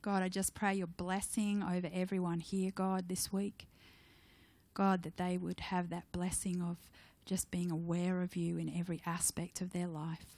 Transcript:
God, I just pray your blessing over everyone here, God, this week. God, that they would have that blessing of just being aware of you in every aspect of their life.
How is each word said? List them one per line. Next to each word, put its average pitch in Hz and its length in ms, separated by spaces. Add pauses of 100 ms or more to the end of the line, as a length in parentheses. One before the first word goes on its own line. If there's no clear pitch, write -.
God, 196 220
I 185 60
just 190 260
pray 196 180
your 185 140
blessing 196 760
over 180 300
everyone 185 460
here, 190 340
God, 190 340
this 185 240
week. - 360 (1040)
God, 190 300
that 165 140
they 180 200
would 180 220
have 175 300
that 170 220
blessing 180 500
of 170 160 (480)
just - 260
being 175 180
aware 175 520
of 180 140
you 170 220
in 165 180
every 175 300
aspect - 560
of 180 100
their 175 160
life. 160 380 (120)